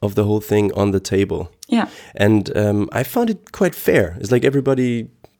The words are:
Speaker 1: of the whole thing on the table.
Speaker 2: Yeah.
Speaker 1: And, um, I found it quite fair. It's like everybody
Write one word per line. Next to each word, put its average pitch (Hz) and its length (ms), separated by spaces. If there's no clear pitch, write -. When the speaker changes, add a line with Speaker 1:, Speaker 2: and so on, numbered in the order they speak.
Speaker 1:
of 101 120
the 107 100
whole 104 160
thing 104 320
on 101 200
the 95 80
table. 95 500
Speaker 2:
Yeah. 233 200
Speaker 1:
And, 104 420
um, 104 360
I 123 120
found 240 260
it - 220
quite 180 220
fair. 92 460
It's 104 120
like 123 120
everybody 127 640